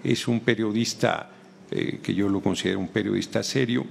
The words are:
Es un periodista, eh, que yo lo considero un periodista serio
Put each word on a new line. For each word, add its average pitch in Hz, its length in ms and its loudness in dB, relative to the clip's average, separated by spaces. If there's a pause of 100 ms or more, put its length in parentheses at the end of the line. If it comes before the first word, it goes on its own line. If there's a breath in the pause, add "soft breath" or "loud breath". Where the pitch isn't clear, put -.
Es 120 240 0
un 117 140 2
periodista, 110 880 0 (420)
eh, - 300 -2
que - 120 -2
yo 98 160 2
lo 98 120 0
considero 95 380 0
un 92 100 -4
periodista 101 540 0
serio 127 480 0